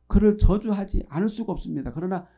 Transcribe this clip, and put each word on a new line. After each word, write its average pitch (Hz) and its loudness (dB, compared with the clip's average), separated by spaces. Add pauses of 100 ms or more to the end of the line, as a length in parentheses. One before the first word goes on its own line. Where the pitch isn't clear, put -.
그를 208 4
저주하지 202 2
않을 175 -2
수가 214 -8
없습니다. 139 -8
그러나 180 -6 (100)